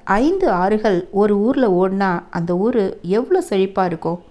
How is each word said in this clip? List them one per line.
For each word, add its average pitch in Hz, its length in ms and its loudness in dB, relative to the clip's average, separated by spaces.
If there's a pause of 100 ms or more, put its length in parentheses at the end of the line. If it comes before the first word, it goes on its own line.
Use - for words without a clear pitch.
ஐந்து 294 480 2
ஆறுகள் 196 600 0
ஒரு 202 280 2
ஊர்ல 254 280 2
ஓடுனா 190 640 0
அந்த 175 280 -2
ஊரு 214 440 -2
எவ்வளோ 262 480 0
செழிப்பா 190 360 0
இருக்கும். 170 460 -6